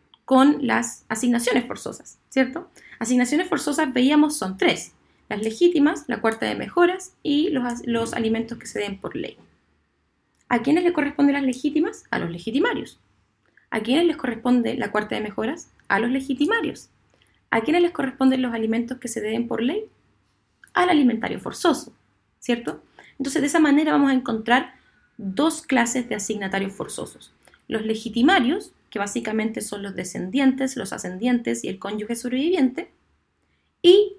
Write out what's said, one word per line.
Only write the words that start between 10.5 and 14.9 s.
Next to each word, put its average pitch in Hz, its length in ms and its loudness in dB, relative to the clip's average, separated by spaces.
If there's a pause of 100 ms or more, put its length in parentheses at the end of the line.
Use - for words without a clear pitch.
quiénes 330 240 2
les 349 80 2
corresponden 285 400 2
las 277 100 -2
legítimas? 302 640 -2
A 180 100 -4
los 170 120 -4
legitimarios. 262 680 -4 (680)
¿A - 120 -4
quiénes 269 240 2
les 320 100 2
corresponde 233 600 0
la 202 160 -4